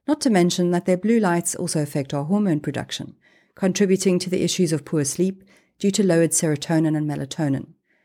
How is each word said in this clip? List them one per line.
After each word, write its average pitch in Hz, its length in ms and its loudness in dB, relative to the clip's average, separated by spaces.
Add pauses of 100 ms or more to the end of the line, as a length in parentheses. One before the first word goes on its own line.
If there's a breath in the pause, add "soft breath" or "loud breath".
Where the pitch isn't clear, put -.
Not 302 140 0
to 269 80 2
mention 175 420 2
that 175 140 0
their 185 100 2
blue 214 240 2
lights 175 360 0
also 165 260 -4
affect 143 320 -4
our 143 100 -2
hormone 190 380 0
production, - 540 -8 (400 soft breath)
contributing 190 640 2
to 180 100 -6
the - 140 -2
issues 170 280 0
of 147 140 -2
poor 151 180 0
sleep 185 400 -2 (340 soft breath)
due 202 140 0
to 202 140 2
lowered 165 260 4
serotonin 156 640 0
and 151 140 -2
melatonin, 143 640 -4 (320)